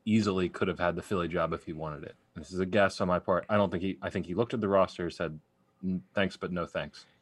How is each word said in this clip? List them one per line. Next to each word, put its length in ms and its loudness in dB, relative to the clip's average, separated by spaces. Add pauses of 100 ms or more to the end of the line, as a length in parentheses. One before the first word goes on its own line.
easily 460 4
could 180 -2
have 120 -2
had 180 2
the 40 -8
Philly 280 -2
job 240 0
if 100 -8
he 80 -10
wanted 320 -8
it. 120 -14 (200)
This 160 -14
is 80 -8
a 60 2
guess 340 4
on 80 0
my 120 2
part. 280 0
I 80 0
don't 160 4
think 100 -2
he, 200 -2
I 80 -4
think 160 -4
he 80 -8
looked 200 -2
at 60 -2
the 80 0
roster, 420 2
said, 300 -6 (420)
"N-, 220 -4 (100)
thanks, 220 0
but 160 -6
no 140 -4
thanks." 400 -8 (160)